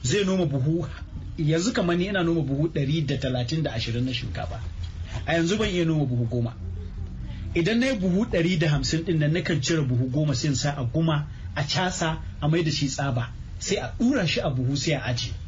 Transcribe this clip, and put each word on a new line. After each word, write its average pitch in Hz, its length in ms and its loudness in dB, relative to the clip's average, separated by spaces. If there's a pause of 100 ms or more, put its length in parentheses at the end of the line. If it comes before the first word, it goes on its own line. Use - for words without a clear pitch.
zai 190 220 2
noma 185 200 2
buhu, 147 400 2 (520)
yanzu 165 360 2
kamar 175 240 2
ni 180 100 2
ina 190 160 2
noma 170 180 2
buhu 139 260 0
ɗari 147 380 0
da 143 120 0
talatin 123 460 0
da 139 100 -2
ashirin 117 320 -2
na 131 80 -2
shinkafa. - 460 -6 (680)
A 151 80 0
yanzu 170 240 4
ban 214 120 2
iya 175 160 2
noma 156 200 4
buhu 120 240 0
goma. 117 240 -2 (1000)
Idan 185 260 2
na 254 80 4
yi 269 120 2
buhu 185 260 2
ɗari 180 340 2
da 160 100 4
hamsin 147 360 2
ɗin 165 140 2
nan, 151 140 4
nakan 170 280 0
cire 165 200 2
buhu 127 300 2
goma 147 240 2
sai - 140 0
in 135 60 2
sa 143 220 0
a 135 60 -4
guma, 151 440 0 (280)
a 147 80 -2
casa, 175 560 0 (220)
a 147 80 0
mai 165 140 4
da 151 80 0
shi 143 160 0
tsaba. 123 420 -2 (300)
Sai - 180 -2
a 123 220 -6
ɗura 233 280 4
shi - 140 0
a 170 80 0
buhu 127 260 0
sai 160 180 0
a - 120 -2
aje. - 260 -2 (160)